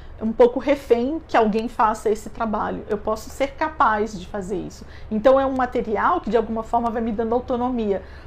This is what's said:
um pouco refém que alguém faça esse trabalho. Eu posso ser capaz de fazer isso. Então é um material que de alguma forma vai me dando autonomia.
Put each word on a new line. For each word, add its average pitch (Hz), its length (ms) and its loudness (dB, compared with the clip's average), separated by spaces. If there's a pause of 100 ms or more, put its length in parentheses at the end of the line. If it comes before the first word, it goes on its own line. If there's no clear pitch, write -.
(220)
um 220 100 0
pouco 247 280 6
refém 277 680 2
que - 80 0
alguém 220 320 2
faça 220 420 0
esse 214 200 -2
trabalho. 208 580 -4
Eu 208 100 -2
posso 220 320 -6
ser 277 240 -2
capaz 220 640 0
de 180 100 -12
fazer 196 300 -6
isso. 156 280 -10 (240)
Então 262 300 6
é 269 60 2
um 269 100 -2
material 247 680 0
que - 80 -6
de 220 80 4
alguma 220 260 0
forma 233 260 0
vai 233 120 -2
me 226 100 -2
dando 220 220 -2
autonomia. 240 720 0 (240)